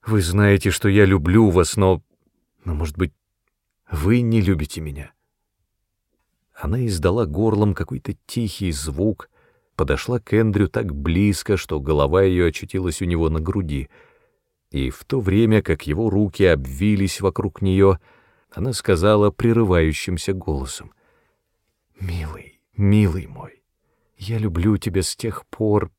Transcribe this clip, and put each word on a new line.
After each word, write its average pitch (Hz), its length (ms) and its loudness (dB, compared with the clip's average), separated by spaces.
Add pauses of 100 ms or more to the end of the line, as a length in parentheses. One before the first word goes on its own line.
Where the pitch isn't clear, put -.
Вы 107 180 0
знаете, 98 500 4
что - 180 0
я 101 160 6
люблю 95 460 4
вас, 85 260 2
но, 92 240 2 (600)
но, 87 100 -6
может 76 240 -6
быть, 87 160 -4 (800)
вы 95 300 0
не 113 200 2
любите 82 400 -2
меня». 73 300 -12 (1400)
Она 117 320 -4
издала 92 400 0
горлом 104 480 0
какой-то - 400 -8 (100)
тихий 101 460 -4
звук, 78 580 -4 (460)
подошла 117 440 -2
к - 140 -6
Эндрю 104 340 2
так 98 280 -4
близко, 90 600 0
что 80 220 -6
голова 73 440 2
ее 90 240 2
очутилась 90 540 -6
у 95 40 -4
него 82 240 0
на 78 100 -2
груди. 80 500 -4 (840)
И 67 180 -4
в - 140 -14
то 139 160 -4
время, 107 420 4
как - 260 -4
его 95 220 0
руки 98 360 0
обвились 90 760 0
вокруг - 400 -4
нее, 98 360 4 (540)
она 120 220 -6
сказала 104 580 2
прерывающимся 92 1000 0
голосом: 71 600 -8 (1080)
«Милый, 80 600 -10 (160)
милый 98 500 2
мой, - 360 -20 (540)
я 110 200 -6
люблю 101 400 0
тебя 95 260 -2
с - 120 -6
тех - 320 -8
пор». 104 520 0